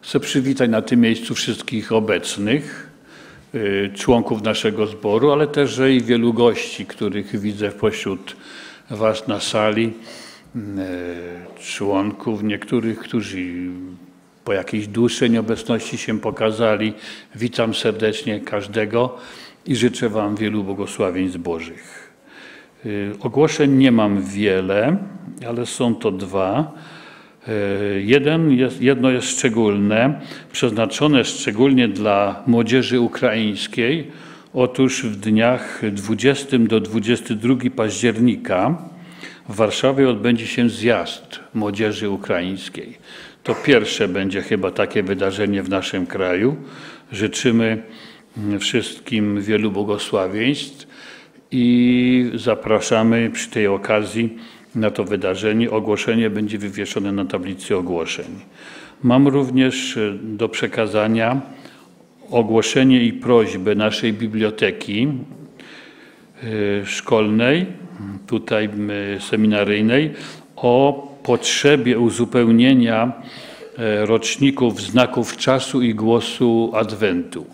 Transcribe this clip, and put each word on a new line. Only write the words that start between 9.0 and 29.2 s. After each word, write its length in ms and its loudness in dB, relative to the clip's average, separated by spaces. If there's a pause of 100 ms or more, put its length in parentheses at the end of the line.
na 120 -2
sali, 520 0 (640)
y, 1040 -10
członków 800 -4
niektórych, 560 -2
którzy 720 -6 (800)
po 40 0
jakiejś 340 -4
dłuższej 440 2
nieobecności 680 -2
się 220 -6
pokazali. 760 0 (400)
Witam 400 -2
serdecznie 680 -2
każdego 760 -2 (500)
i 100 -2
życzę 320 0
wam 280 -2
wielu 280 -2
błogosławieństw 760 -4
Bożych. 720 -10 (720)
Y, 340 -6
ogłoszeń 500 2
nie 220 6
mam 300 4
wiele, 720 2 (520)
ale 180 -4
są 280 0
to 160 -2
dwa. 640 -2 (760)
Y, 560 -2
jeden 480 4
jest, 300 2
jedno 280 4
jest 180 0